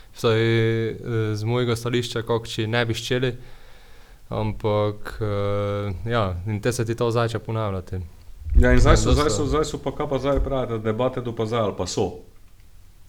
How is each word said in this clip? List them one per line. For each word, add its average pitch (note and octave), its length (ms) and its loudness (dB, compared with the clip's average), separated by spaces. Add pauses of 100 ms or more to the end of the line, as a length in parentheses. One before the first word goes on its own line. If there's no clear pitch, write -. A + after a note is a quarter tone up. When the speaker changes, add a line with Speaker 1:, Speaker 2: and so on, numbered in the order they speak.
(100)
Speaker 1:
vsaj, A2+ 300 2 (460)
eh, A2 80 -4 (360)
z G#2+ 120 -4
mojega A#2+ 320 0
stališča, A#2+ 480 -2
kakšni A2+ 440 -2
ne A#2+ 180 0
bi A2+ 80 -2
ščeli, B2 380 -2 (960)
ampak, G#2 920 -2
eh, G2+ 760 -2 (120)
ja, G#2+ 380 0
in G#2+ 160 -4
te B2 100 0
se A#2 140 -2
ti A2+ 100 -2
to A#2+ 140 0
začne A2+ 320 0
ponavljati. G2+ 560 -4 (560)
Speaker 2:
Ja, B2 200 8
in B2 80 8
zdaj - 120 10
Speaker 1:
Ja, - 40 8
Speaker 2:
so, A2 100 2
Speaker 1:
dosta. B2+ 140 4
Speaker 2:
zdaj D3 120 2
so, D3 140 0
zdaj D3 180 0
so D3 140 -6
pa, C#3 140 -6
kaj D3+ 140 -4
pa C#3 120 -2
zdaj C3+ 220 2
pravite, B2+ 400 -2
debate A#2+ 400 -2
do A#2 120 -6
pa A2+ 120 -4
zdaj A2+ 180 0
ali G2 120 0
pa F#2 120 -4
so? - 260 -2 (960)